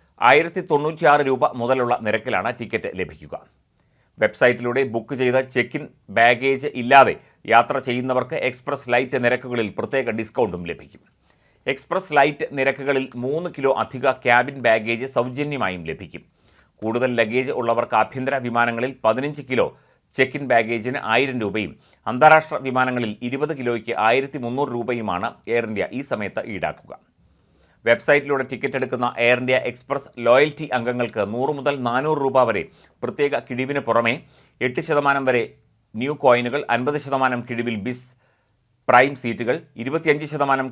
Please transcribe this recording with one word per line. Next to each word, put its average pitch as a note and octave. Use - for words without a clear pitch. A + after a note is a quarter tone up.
ആയിരത്തി E3
തൊണ്ണൂറ്റിയാറ് D3+
രൂപ C3
മുതലുള്ള A#2+
നിരക്കിലാണ് G#2+
ടിക്കറ്റ് -
ലഭിക്കുക. D2+
വെബ്സൈറ്റിലൂടെ B2
ബുക്ക് A#2
ചെയ്ത B2+
ചെക്ക് B2
ഇൻ D3
ബാഗേജ് B2
ഇല്ലാതെ B2
യാത്ര C3+
ചെയ്യുന്നവർക്ക് B2+
എക്സ്പ്രസ് C3
ലൈറ്റ് B2+
നിരക്കുകളിൽ A#2+
പ്രത്യേക B2
ഡിസ്കൗണ്ടും G#2+
ലഭിക്കും. -
എക്സ്പ്രസ് D#3+
ലൈറ്റ് D3
നിരക്കുകളിൽ C3+
മൂന്ന് D#3+
കിലോ C3+
അധിക C3
ക്യാബിൻ B2
ബാഗേജ് A2+
സൗജന്യമായും B2
ലഭിക്കും. D#2+
കൂടുതൽ A#2+
ലഗേജ് A#2
ഉള്ളവർക്ക് A#2
ആഭ്യന്തര C3
വിമാനങ്ങളിൽ A#2
പതിനഞ്ച് C#3
കിലോ A2+
ചെക്ക് C3
ഇൻ C#3+
ബാഗേജിന് A#2
ആയിരം B2+
രൂപയും G2
അന്താരാഷ്ട്ര D3+
വിമാനങ്ങളിൽ B2+
ഇരുപത് C#3+
കിലോയ്ക്ക് A#2+
ആയിരത്തി C3+
മുന്നൂറ് B2+
രൂപയുമാണ് A2+
എയർ A#2
ഇന്ത്യ G2
ഈ C3
സമയത്ത് G#2
ഈടാക്കുക. D#2+
വെബ്സൈറ്റിലൂടെ C#3
ടിക്കറ്റ് C3+
എടുക്കുന്ന B2
എയർ A#2+
ഇന്ത്യ B2+
എക്സ്പ്രസ് C#3
ലോയൽറ്റി D3
അംഗങ്ങൾക്ക് A#2+
നൂറ് C3+
മുതൽ C#3+
നാനൂറ് C#3+
രൂപ C3+
വരെ G2+
പ്രത്യേക C3+
കിഴിവിന് C3
പുറമെ A#2
എട്ട് B2+
ശതമാനം C#3+
വരെ B2
ന്യൂ C3
കോയിനുകൾ, B2
അൻപത് C3
ശതമാനം C3
കിഴിവിൽ A#2
ബിസ് B2+
പ്രൈം C3+
സീറ്റുകൾ, A#2
ഇരുപത്തിയഞ്ച് D3+
ശതമാനം C#3